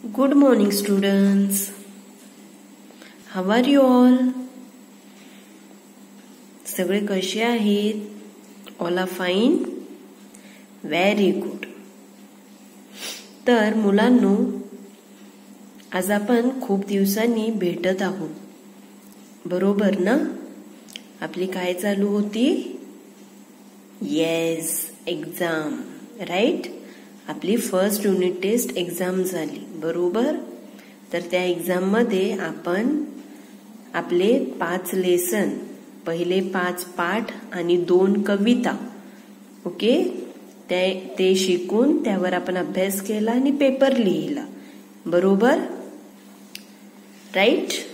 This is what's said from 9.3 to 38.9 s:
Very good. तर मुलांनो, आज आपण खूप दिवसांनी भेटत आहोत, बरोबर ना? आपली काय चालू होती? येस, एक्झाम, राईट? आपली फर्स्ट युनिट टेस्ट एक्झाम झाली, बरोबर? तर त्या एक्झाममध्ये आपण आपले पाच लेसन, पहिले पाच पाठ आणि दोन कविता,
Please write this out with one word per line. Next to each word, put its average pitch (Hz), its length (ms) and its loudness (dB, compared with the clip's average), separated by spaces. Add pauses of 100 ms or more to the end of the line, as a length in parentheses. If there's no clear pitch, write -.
Very 196 360 4 (140)
good. - 240 -10 (1800)
तर 214 280 4
मुलांनो, 208 600 4 (1600)
आज 185 180 -2
आपण 233 380 2 (120)
खूप 196 260 -2
दिवसांनी 214 640 2 (100)
भेटत 180 420 -2
आहोत, 165 340 -4 (1120)
बरोबर 190 540 2
ना? 208 180 4 (1040)
आपली 175 320 -6
काय 180 200 -2
चालू 202 360 0
होती? 208 400 0 (1600)
येस, 165 680 -2 (320)
एक्झाम, 160 760 -4 (460)
राईट? 190 440 -2 (560)
आपली 175 300 -2
फर्स्ट 202 480 0
युनिट 180 360 0
टेस्ट 214 360 0
एक्झाम 180 460 -4
झाली, 175 360 -6 (220)
बरोबर? 180 540 0 (800)
तर 175 80 -4 (100)
त्या 180 120 0
एक्झाममध्ये 185 960 0
आपण 180 640 -2 (920)
आपले 175 440 2 (220)
पाच 180 340 -4
लेसन, 180 560 0 (580)
पहिले 170 320 0 (100)
पाच 180 340 -2 (140)
पाठ 196 340 -2 (220)
आणि 175 240 2 (100)
दोन 196 360 4
कविता, 202 520 2 (880)